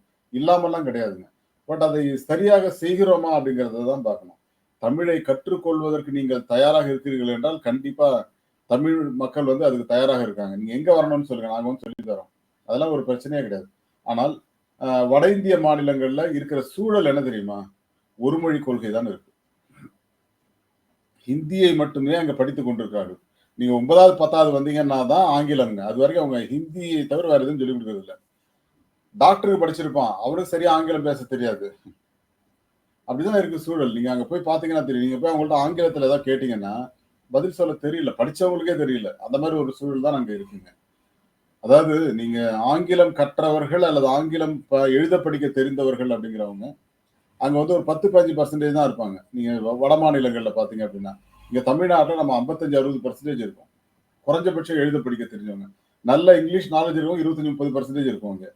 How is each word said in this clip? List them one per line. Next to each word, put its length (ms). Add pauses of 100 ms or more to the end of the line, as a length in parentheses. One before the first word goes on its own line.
(340)
இல்லாமல்லாம் 540
கிடையாதுங்க. 420 (380)
But 100
அதை 400
சரியாக 640
செய்கிறோமா 520
அப்படிங்கறத 520
தான் 160
பார்க்கணும். 340 (420)
தமிழை 440
கற்றுக்கொள்வதற்கு 920
நீங்கள் 340
தயாராக 440
இருக்கிறீர்கள் 380
என்றால் 320
கண்டிப்பா 680 (360)
தமிழ் 440
மக்கள் 340
வந்து 220
அதுக்கு 200
தயாராக 360
இருக்காங்க. 340
நீங்க 180
எங்க 200
வரணும்னு 300
சொல்லுங்க, 300
நாங்க 140
வந்து 140
சொல்லி 300
தரோம், 180 (360)
அதெல்லாம் 260
ஒரு 100
பிரச்சனையே 400
கிடையாது. 260 (360)
ஆனால், 380 (380)
அஹ், 280
வட 240
இந்திய 260
மாநிலங்கள்ல 760
இருக்கிற 260
சூழல் 440
என்ன 160
தெரியுமா? 500 (460)
ஒரு 220
மொழி 200
கொள்கை 320
தான் 140
இருக்கு. 260 (2000)
ஹிந்தியை 480
மட்டுமே 400
அங்க 180
படித்துக் 320
கொண்டிருக்கிறார்கள். 520 (360)
நீங்க 220
ஒன்பதாவது, 420
பத்தாவது 420
வந்தீங்கன்னா 460
தான் 400
ஆங்கிலம்ங்க. 340
அது 180
வரைக்கும் 300
அவங்க 280
ஹிந்தியை 520
தவிர 200
வேற 160
எதுவும் 140
சொல்லிக் 180
கொடுக்கறது 240
இல்ல. 180 (1000)
டாக்டருக்கு 500
படிச்சிருப்பான், 500
அவனுக்கு 280
சரியா 280
ஆங்கிலம் 300
பேச 200
தெரியாது. 520 (1300)
அப்படிதான் 300
இருக்கு 220
சூழல். 340
நீங்க 180
அங்க 120
போய் 160
பாத்தீங்கன்னா 440
தெரியும். 260
நீங்க 80
போய் 160
அவங்கள்ட்ட 360
ஆங்கிலத்துல 340
ஏதாவது 300
கேட்டீங்கன்னா 580 (400)
பதில் 200
சொல்ல 220
தெரியல, 440
படிச்சவங்களுக்கே 580
தெரியல. 400
அந்த 220
மாதிரி 220
ஒரு 140
சூழல் 280
தான் 120
அங்க 200
இருக்குங்க. 340 (920)
அதாவது, 520
நீங்க 440
ஆங்கிலம் 560
கற்றவர்கள் 680
அல்லது 260
ஆங்கிலம் 600
ப-, 160
எழுத 340
படிக்க 300
தெரிந்தவர்கள் 600
அப்படிங்கிறவங்க 680 (600)
அங்க 200
வந்து 160
ஒரு 100
பத்து, 260
பதினஞ்சு 260
பர்சன்டேஜ் 360
தான் 200
இருப்பாங்க. 380
நீங்க 220
வ-, 260
வட 180
மாநிலங்கள்ல 600
பாத்தீங்க 340
அப்படின்னா, 280 (340)
இங்க 120
தமிழ்நாட்டுல 520
நம்ம 260
ஐம்பத்தஞ்சு, 340
அறுபது 340
பர்சன்டேஜ் 280
இருக்கோம். 300 (600)
குறைஞ்சபட்சம் 480
எழுத 240
படிக்க 260
தெரிஞ்சவங்க. 460 (300)
நல்ல 380
இங்கிலீஷ் 320
நாலேஜ் 260
இருக்கவங்க 240
இருபத்தஞ்சு, 340
முப்பது 240
பர்சன்டேஜ் 280
இருக்கவங்க 360 (120)